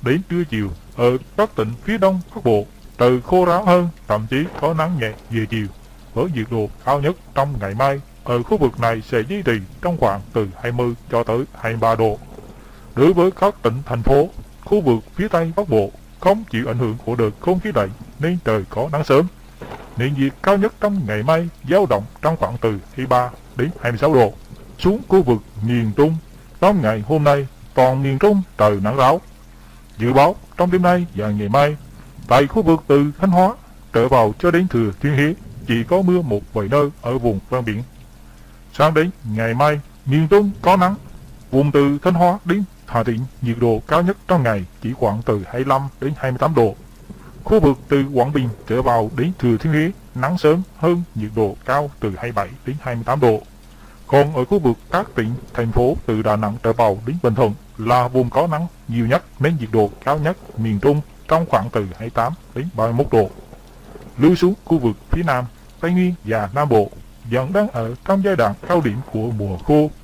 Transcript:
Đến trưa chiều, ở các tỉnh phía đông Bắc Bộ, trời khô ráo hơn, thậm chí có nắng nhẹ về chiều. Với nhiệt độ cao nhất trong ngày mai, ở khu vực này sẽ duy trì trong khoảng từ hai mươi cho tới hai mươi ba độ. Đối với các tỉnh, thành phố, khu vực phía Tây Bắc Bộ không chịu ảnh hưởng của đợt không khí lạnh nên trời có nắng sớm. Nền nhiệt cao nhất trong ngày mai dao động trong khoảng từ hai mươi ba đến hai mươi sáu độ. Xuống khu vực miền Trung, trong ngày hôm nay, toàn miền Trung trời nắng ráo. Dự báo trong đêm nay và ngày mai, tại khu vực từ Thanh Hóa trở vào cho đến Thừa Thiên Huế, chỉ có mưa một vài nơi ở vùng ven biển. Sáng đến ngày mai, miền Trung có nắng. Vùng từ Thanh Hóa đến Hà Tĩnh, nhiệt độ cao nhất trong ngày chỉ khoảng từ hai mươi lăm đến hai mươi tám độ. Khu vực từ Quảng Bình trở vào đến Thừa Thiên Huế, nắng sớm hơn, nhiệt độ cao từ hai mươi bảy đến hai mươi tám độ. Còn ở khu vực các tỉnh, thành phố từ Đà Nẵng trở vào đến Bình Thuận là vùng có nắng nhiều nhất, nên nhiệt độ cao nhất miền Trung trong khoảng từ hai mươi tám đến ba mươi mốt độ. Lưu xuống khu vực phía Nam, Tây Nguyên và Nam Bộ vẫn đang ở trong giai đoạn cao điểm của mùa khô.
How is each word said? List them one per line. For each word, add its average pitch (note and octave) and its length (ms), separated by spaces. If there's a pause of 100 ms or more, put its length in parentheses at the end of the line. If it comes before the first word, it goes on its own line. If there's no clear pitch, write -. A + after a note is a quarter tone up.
Đến C3+ 280
trưa F3 140
chiều, G#2+ 260 (260)
ở B2 220 (200)
các G#3+ 180
tỉnh A2 140 (140)
phía A3 140
đông F#3+ 220 (160)
Bắc G#3 80
Bộ, G#3 220 (320)
trời B2 240
khô F3+ 240
ráo F3 200
hơn, F3+ 240 (180)
thậm G#2+ 220
chí C3 80 (240)
có D#3+ 120
nắng D#3+ 260
nhẹ A2 120 (180)
về A2+ 200
chiều. A2 180 (460)
Với B2 120 (100)
nhiệt A2 160
độ G#2+ 180 (160)
cao C#3 160
nhất D#3+ 140 (200)
trong C#3 240
ngày G2 160
mai, C#3 260 (220)
ở A#2+ 200
khu G#3+ 140
vực C3+ 220
này A#2 220
sẽ A#2 200
duy F#3 200
trì A#2 180 (220)
trong F3 160
khoảng G2+ 240 (120)
từ G#2+ 140 (140)
hai A#2+ 100
mươi A#2+ 220 (180)
cho A#2 120
tới A#2 200 (180)
hai A2+ 100
mươi A2+ 100
ba A2+ 140
độ. A2 240 (760)
Đối D3+ 180
với F3+ 180
các G3 300
tỉnh, A#2 140 (100)
thành A#2+ 180
phố, C#3+ 260 (360)
khu G#3 160
vực A#2+ 220 (120)
phía G3+ 120
Tây E3 280
Bắc G3+ 140
Bộ G#2+ 220 (280)
không G#3 320
chịu A#2 160
ảnh A#2+ 100
hưởng A#2 280
của A#2 100
đợt A2+ 240
không F#3 200
khí G#3+ 160
lạnh G2+ 140 (300)
nên E3+ 260
trời A2 240
có C#3 220
nắng D3 120
sớm. C#3+ 240 (680)
Nền C3 160
nhiệt C3+ 200 (100)
cao G3 140
nhất G#3 220
trong G3+ 280
ngày G#2+ 160
mai D#3+ 260 (200)
dao G3 160
động G#2+ 180 (180)
trong D#3 160
khoảng G#2+ 240
từ A2+ 100
hai - 260
mươi C3 80
ba B2 240 (260)
đến C3 140 (120)
hai A#2+ 100
mươi A2+ 80
sáu D3+ 140
độ. A#2 200 (440)
Xuống G#3 300
khu F#3 160
vực A#2+ 180 (220)
miền A#2 320
Trung, D#3+ 220 (440)
trong F#3+ 200
ngày A2 260
hôm D3+ 160
nay, C#3+ 240 (260)
toàn C3 300
miền C3+ 160
Trung G3+ 220 (160)
trời G#2 260
nắng A2 120
ráo. C#3 260 (760)
Dự A#2 160
báo D3+ 220 (220)
trong F3 140
đêm F#3 100
nay F3+ 240 (100)
và G#2 140
ngày G#2 200
mai, C#3+ 280 (500)
tại C3+ 200
khu G#3+ 160
vực D#3+ 240
từ C#3+ 320
Thanh G3 100
Hóa F#3 240 (400)
trở A#2 140
vào A#2 320
cho F3 120
đến F3+ 160
Thừa A2+ 240 (100)
Thiên D3 140
Huế, D3 180 (340)
chỉ A#2 160
có F#3 180
mưa F3+ 200
một A2+ 200 (120)
vài G2+ 140
nơi C#3+ 220 (120)
ở B2 160
vùng A#2 220 (100)
ven B2 160
biển. A2 180 (880)
Sáng D#3 200
đến D#3+ 160 (260)
ngày A2+ 180
mai, D3 260 (260)
miền D3+ 220
Trung G3+ 240 (100)
có F3+ 160
nắng. F#3 180 (560)
Vùng C#3+ 200
từ C#3+ 320
Thanh F3+ 100
Hóa F3 320
đến F#3+ 180 (220)
Hà A#2 180
Tĩnh, A#2 160 (220)
nhiệt A#2 180
độ A#2 280
cao D#3 140
nhất F#3 160 (100)
trong E3+ 160
ngày G#2 220 (160)
chỉ A#2 120
khoảng A2+ 320
từ G#2 200
hai - 80
mươi B2+ 120
lăm C3+ 160 (200)
đến C#3+ 160
hai C3 140
mươi B2+ 80
tám D3+ 160
độ. A2+ 200 (680)
Khu A3 160
vực C#3 180 (100)
từ C#3 260
Quảng C3 200
Bình B2+ 160 (180)
trở A#2+ 140
vào A#2 360
đến D#3 220
Thừa A#2 180
Thiên D#3+ 160
Huế, D#3 180 (240)
nắng C#3 220
sớm E3 240 (160)
hơn, F3 240 (140)
nhiệt G#2+ 200
độ G#2+ 200 (100)
cao C#3 340
từ G#2+ 160
hai - 80
mươi A#2+ 80
bảy G2+ 180 (160)
đến C3 160
hai B2 140
mươi A2+ 80
tám C3+ 160
độ. A2+ 220 (640)
Còn C#3+ 280
ở B2+ 100
khu G3+ 140
vực B2+ 180 (140)
các F#3+ 240
tỉnh, A2+ 140 (240)
thành A#2 180
phố B2 340
từ A2 160
Đà G#2+ 140
Nẵng G#2+ 280
trở A2+ 100
vào A2 320
đến D3 180
Bình A2+ 120
Thuận G3+ 180 (240)
là A#2+ 300
vùng B2+ 220
có C#3+ 180
nắng D#3+ 200 (200)
nhiều A#2 200
nhất, C3+ 160 (160)
nên D#3 200
nhiệt A2 120
độ G#2+ 180 (160)
cao C#3+ 120
nhất D3+ 420
miền A2 200
Trung C#3+ 220 (260)
trong E3 180
khoảng A2 240
từ G#2+ 140
hai F#2 160
mươi A2+ 100
tám A#2 240 (220)
đến C3+ 200
ba A2 80
mươi A#2 100
mốt C3+ 180
độ. G#2+ 180 (880)
Lưu D#3+ 180
xuống F3+ 180 (120)
khu E3 120
vực A#2 180 (160)
phía E3 120
Nam, B2+ 220 (340)
Tây E3 120
Nguyên F3+ 320
và G#2+ 300
Nam C#3+ 160
Bộ G#2+ 200 (420)
vẫn C3 220
đang G#3 140
ở A#2 280 (100)
trong G3 180
giai G3 120
đoạn A2 180 (140)
cao F3 140
điểm A#2 160 (140)
của A2 200
mùa G#2 260
khô. D3+ 340 (120)